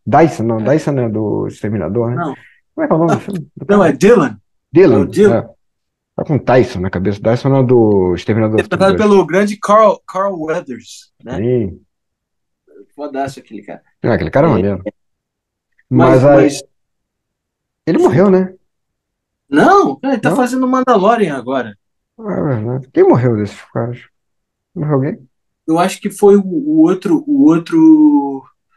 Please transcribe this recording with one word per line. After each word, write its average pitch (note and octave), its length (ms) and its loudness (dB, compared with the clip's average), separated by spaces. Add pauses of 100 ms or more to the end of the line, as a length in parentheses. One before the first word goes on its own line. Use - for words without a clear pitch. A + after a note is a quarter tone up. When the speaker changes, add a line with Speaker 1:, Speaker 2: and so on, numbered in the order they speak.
Speaker 1:
Dyson, C#3 380 0
não, A2+ 160 -2
Speaker 2:
É. - 40 -6
Speaker 1:
Dyson D3+ 280 -2
não C3+ 120 -2
é A2 40 -4
do G#2 400 -4
Exterminador, G#2+ 640 -6
né? B2 60 -6
Speaker 2:
Não. D3 180 -8 (400)
Speaker 1:
Como D#4 100 -6
é - 20 -2
que D#4+ 60 -4
é - 20 2
o D#3 40 2
nome E4 120 0
Speaker 2:
Não. - 80 0
Speaker 1:
do - 60 -10
filme? G3 160 -10 (160)
Do - 120 -14
Speaker 2:
Não, G3+ 100 2
Speaker 1:
cara? E3+ 120 4
Speaker 2:
é - 20 0
Dylan. C#3 440 2 (360)
Speaker 1:
Dylan, D#3 220 6
Speaker 2:
É G#2+ 60 2
o E2+ 60 0
Dylan. G3 320 2
Speaker 1:
é. - 100 -8 (640)
Tá - 100 -8
com C#3+ 140 -2
Tyson B2 420 0
na F#2 100 -6
cabeça. G2 300 -6
Dyson A#2 280 -2
não C#3 120 2
é B2+ 40 2
do G#2 500 2
Exterminador A2 460 -2
Speaker 2:
Interpretado G3 320 0
Speaker 1:
do F3+ 60 -2
dois. G#3 120 2
Speaker 2:
pelo F#3+ 160 4
grande G3+ 320 -2
Carl, G#3 480 2
Carl F#3+ 340 -6
Weathers, D#3 720 -10 (140)
né? B2 140 -12
Speaker 1:
Sim. A2 420 -4 (1120)
Speaker 2:
Fodaço C3+ 460 -10
aquele G2+ 220 -18
cara. - 200 -18 (220)
Speaker 1:
Ah, B2 100 0
aquele D#2 160 -6
cara D3 160 2
é D#3+ 40 2
Speaker 2:
É. - 20 2
Speaker 1:
maneiro. F#2+ 300 -2 (1080)
Speaker 2:
Mas, B2+ 340 4
Speaker 1:
Mas - 40 4
aí C#3+ 180 6
Speaker 2:
mas - 180 -2 (1200)
Speaker 1:
ele F#3 120 0
morreu, G3 320 2
né? F#3 240 0 (920)
Speaker 2:
Não, D4+ 560 2
ele C4+ 140 -2
tá D#3 120 -4
Speaker 1:
Não? F#3 60 -2
Speaker 2:
fazendo B3+ 320 -2
Mandalorian A#3 680 0
agora. A#2 380 -8 (460)
Speaker 1:
Ah, G#3 140 -10
é F3+ 80 -6
verdade. B2+ 500 -6
Quem E4+ 100 2
morreu B2+ 340 2
desses G#2 240 -6 (120)
caras? A#2+ 260 -8 (760)
Morreu D3+ 200 -4
alguém? C#3 240 -4 (480)
Speaker 2:
Eu D#3+ 120 0
acho F#3 220 -2
que G3+ 100 -8
foi G3+ 260 4
o, G3 80 2
o D#3 380 -2
outro, F3 440 0
o C#3+ 180 2
outro. D3+ 1000 2 (340)